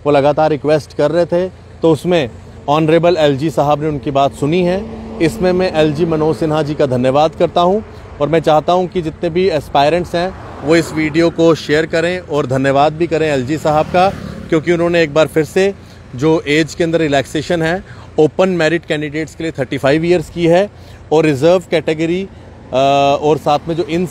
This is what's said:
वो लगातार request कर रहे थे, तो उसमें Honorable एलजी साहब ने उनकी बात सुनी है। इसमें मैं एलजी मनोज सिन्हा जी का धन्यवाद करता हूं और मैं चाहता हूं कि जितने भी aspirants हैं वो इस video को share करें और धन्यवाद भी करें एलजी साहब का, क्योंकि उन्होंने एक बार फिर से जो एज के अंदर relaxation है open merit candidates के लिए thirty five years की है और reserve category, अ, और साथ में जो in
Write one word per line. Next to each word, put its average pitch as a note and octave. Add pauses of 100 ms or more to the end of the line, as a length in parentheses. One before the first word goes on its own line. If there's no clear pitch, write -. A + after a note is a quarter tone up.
वो D3
लगातार D3
request D3
कर D3
रहे E3+
थे, F3+
तो -
उसमें E3 (380)
Honorable D#3+
एलजी D3
साहब D3
ने D#3
उनकी D3
बात C#3
सुनी E3
है। F#3 (160)
इसमें F3+
मैं F3+
एलजी D#3
मनोज D#3
सिन्हा D#3
जी D3
का D3
धन्यवाद C3
करता F3
हूं F3 (400)
और C#3+
मैं D#3+
चाहता D#3
हूं F#3
कि F3+
जितने D#3+
भी F#3
aspirants D#3
हैं F3+ (300)
वो D#3
इस D#3+
video D#3
को E3
share D3+
करें E3+
और D3
धन्यवाद C3+
भी D#3+
करें D#3
एलजी C#3
साहब D3+
का, F3+ (380)
क्योंकि D#3+
उन्होंने E3+
एक D3
बार D#3
फिर D#3+
से G3 (420)
जो D#3+
एज D3
के F3
अंदर E3
relaxation D#3
है E3+ (340)
open D#3
merit E3
candidates D3+
के E3
लिए D#3+
thirty C3
five D3
years E3+
की E3+
है F3 (420)
और D#3+
reserve D#3
category, E3 (440)
अ, - (460)
और D3+
साथ D3 (100)
में E3
जो E3+
in E3+